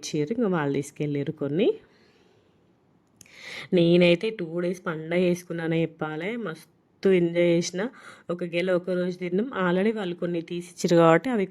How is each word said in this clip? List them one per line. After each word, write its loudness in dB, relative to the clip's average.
ఇచ్చిర్రు, -4
ఇంకా 0
వాళ్ళు 0
తీసుకెళ్ళారు -6
కొన్ని. 0
నేనైతే 4
టూ -6
డేస్ -6
పండగ -2
చేసుకున్నానే -2
చెప్పాలి. -8
మస్తు -14
ఎంజాయ్ 2
చేసిన. -2
ఒక -6
గెల -2
ఒక -6
రోజు -4
తిన్నాం. -2
Already 2
వాళ్ళు -6
కొన్ని -4
తీసిచ్చారు -2
కాబట్టి 6
అవి -2